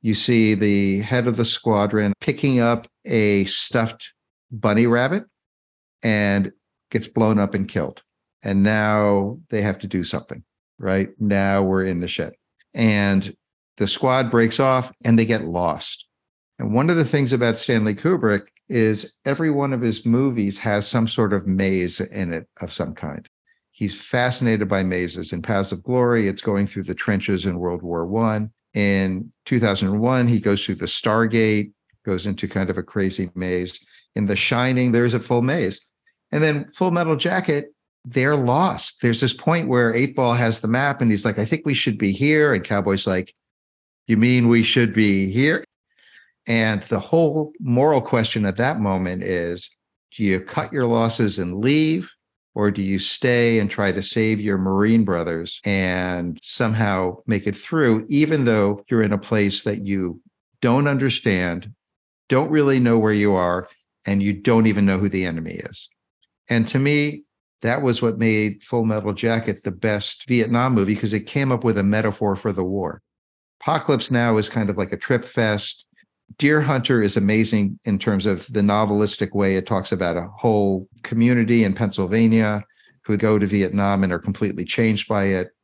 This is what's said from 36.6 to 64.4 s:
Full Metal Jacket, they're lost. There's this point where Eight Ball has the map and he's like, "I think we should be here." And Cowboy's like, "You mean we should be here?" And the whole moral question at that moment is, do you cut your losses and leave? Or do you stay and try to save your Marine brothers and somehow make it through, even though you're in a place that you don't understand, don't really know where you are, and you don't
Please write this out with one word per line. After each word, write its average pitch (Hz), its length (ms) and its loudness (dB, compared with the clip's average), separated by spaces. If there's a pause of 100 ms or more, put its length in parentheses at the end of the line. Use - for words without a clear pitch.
Full 185 180 -2
Metal 165 260 0
Jacket, 147 560 -2 (320)
they're 131 320 0
lost. 135 640 0
There's 117 200 0
this 123 120 0
point 165 360 0
where 120 260 2
Eight 131 200 0
Ball 123 200 2
has 117 260 0
the 110 80 -4
map 135 320 0
and 120 100 4
he's 101 140 0
like, 113 140 0
"I 107 80 0
think 156 180 -2
we 147 80 0
should 120 240 0
be 101 160 0
here." 147 400 4
And 95 100 0
Cowboy's 98 440 -2
like, 92 260 -2 (760)
"You 113 120 2
mean 120 300 4
we 117 140 6
should 113 300 2
be 98 380 2
here?" 135 340 0 (840)
And 110 380 0
the 107 160 -2
whole 156 600 0
moral 135 400 2
question 113 460 0
at 95 100 -2
that 123 240 0
moment 92 420 -2
is, 87 480 -4 (460)
do 110 80 -4
you 95 160 2
cut - 320 -6
your 131 140 0
losses 113 520 0
and 90 200 -4
leave? 156 520 0 (440)
Or 104 180 2
do 101 100 -4
you 95 160 0
stay 120 600 2
and 101 100 -2
try 98 220 -2
to 92 100 -4
save 110 380 0
your 104 180 0
Marine 101 460 4
brothers 85 600 -4
and 90 800 -2
somehow 101 840 -2
make 101 200 0
it 101 80 -2
through, 120 540 0
even 151 380 2
though 104 440 2
you're 117 120 2
in 104 100 2
a 104 60 0
place 101 440 0
that 104 240 -4
you 92 340 -4 (400)
don't 131 280 2
understand, 104 840 -2 (580)
don't 143 220 2
really 139 300 4
know 117 180 4
where 107 140 2
you 104 220 2
are, 90 340 0 (380)
and 98 160 0
you 101 100 0
don't 113 340 2